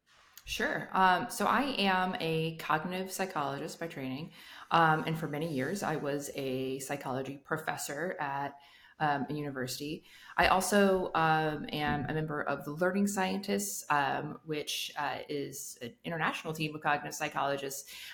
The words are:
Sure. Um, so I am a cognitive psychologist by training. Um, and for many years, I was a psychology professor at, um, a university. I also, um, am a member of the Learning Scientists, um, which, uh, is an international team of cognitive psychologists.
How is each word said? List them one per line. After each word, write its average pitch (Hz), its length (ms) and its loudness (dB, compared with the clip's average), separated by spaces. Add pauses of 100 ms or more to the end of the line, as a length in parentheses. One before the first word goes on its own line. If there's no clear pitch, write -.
(460)
Sure. - 480 -2
Um, 185 360 6
so - 160 0
I 262 320 4
am 190 420 4
a 160 380 0
cognitive 180 540 -2
psychologist 151 680 -2
by 170 80 -4
training. 139 440 -6 (400)
Um, 160 360 6
and 160 100 0
for 147 100 -2
many 147 240 -2
years, 147 320 -2
I 156 120 2
was 143 400 -2
a 135 440 -2
psychology 139 680 -4
professor 156 760 -4
at, 139 360 -4 (440)
um, 143 300 2
a 147 40 -2
university. 147 680 -4 (340)
I 175 100 0
also, 190 680 4
um, 156 560 2
am 147 380 0
a 151 40 -2
member 156 300 0
of 147 200 -2
the 147 100 -6
Learning 190 340 4
Scientists, 202 840 0
um, 139 560 2
which, - 540 -2
uh, 139 180 -2 (100)
is 139 540 -6
an 117 120 -8 (120)
international 165 480 -2
team 156 220 -2
of 151 60 -10
cognitive 147 340 0
psychologists. 139 720 -2 (240)